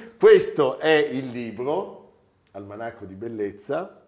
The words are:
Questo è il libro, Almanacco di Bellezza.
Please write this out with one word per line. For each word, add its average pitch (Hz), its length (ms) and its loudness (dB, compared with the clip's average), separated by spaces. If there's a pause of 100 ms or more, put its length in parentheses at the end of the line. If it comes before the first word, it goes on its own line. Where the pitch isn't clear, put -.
(160)
Questo 170 600 6
è 156 160 2
il 135 360 0
libro, 120 720 -6 (500)
Almanacco 104 520 -14
di 95 100 -16
Bellezza. 110 920 -8